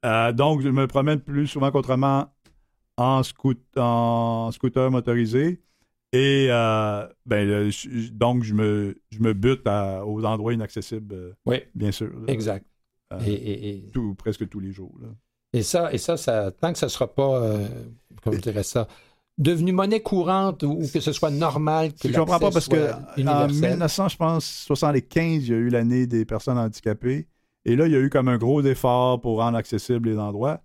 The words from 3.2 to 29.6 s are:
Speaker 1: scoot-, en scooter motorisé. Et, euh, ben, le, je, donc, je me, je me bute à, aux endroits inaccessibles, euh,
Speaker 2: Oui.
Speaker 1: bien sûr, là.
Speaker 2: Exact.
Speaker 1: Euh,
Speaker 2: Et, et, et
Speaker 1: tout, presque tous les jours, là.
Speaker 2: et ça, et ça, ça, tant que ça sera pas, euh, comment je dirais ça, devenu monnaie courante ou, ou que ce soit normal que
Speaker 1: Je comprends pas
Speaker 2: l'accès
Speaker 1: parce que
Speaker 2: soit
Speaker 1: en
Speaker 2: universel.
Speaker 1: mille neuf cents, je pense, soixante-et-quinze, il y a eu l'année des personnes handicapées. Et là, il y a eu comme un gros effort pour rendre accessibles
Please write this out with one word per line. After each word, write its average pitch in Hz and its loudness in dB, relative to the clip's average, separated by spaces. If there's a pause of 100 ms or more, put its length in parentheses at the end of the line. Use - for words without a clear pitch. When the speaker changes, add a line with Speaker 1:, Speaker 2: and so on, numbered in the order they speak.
Speaker 1:
scoot-, - -6
en 117 0
scooter 131 0
motorisé. 127 0 (520)
Et, 135 4
euh, 110 0 (200)
ben, 104 2
le, 104 2
je, 117 -6
donc, 120 2
je 107 -2
me, 104 0 (140)
je 107 -14
me 113 4
bute 123 0
à, 101 -2
aux 107 -6
endroits 110 -2
inaccessibles, 107 -8
euh, 90 -14 (140)
Speaker 2:
Oui. 123 0 (120)
Speaker 1:
bien 107 -2
sûr, 110 -6 (160)
là. - -2
Speaker 2:
Exact. 104 -4 (480)
Speaker 1:
Euh, 98 -12
Speaker 2:
Et, 104 0
et, 104 -6 (100)
et 95 -20
Speaker 1:
tout, 107 -4
presque 104 -6
tous 107 -10
les 95 -10
jours, 95 -16 (100)
là. 113 -16 (440)
Speaker 2:
et 117 0
ça, 170 0
et 123 -2
ça, 170 -2
ça, 107 0
tant 170 -2
que 160 -6
ça 139 -2
sera - -2
pas, 135 2
euh, 107 0 (540)
comment 110 0
je 98 -2
dirais 104 -2
ça, 117 -2 (500)
devenu 170 2
monnaie 196 2
courante 190 0
ou, 143 0 (100)
ou 147 -4
que 160 0
ce 156 -2
soit 156 0
normal 151 0
que - -4
Speaker 1:
Je 120 2
comprends 165 2
pas 156 2
Speaker 2:
l'accès 175 -6
Speaker 1:
parce 165 0
que 151 2
Speaker 2:
soit - -4
Speaker 1:
en - -12
Speaker 2:
universel. 147 2
Speaker 1:
mille 175 0
neuf 165 0
cents, 190 0
je - -6
pense, 160 0
soixante-et-quinze, 147 0
il 120 -2
y 117 2
a 113 2
eu 120 2
l'année 123 2
des 113 0
personnes 117 -2
handicapées. 113 -4 (360)
Et 117 4
là, 156 4
il 160 4
y 143 6
a 131 6
eu 139 2
comme 131 2
un 123 4
gros 131 2
effort 127 2
pour 113 -2
rendre 117 0
accessibles 117 -2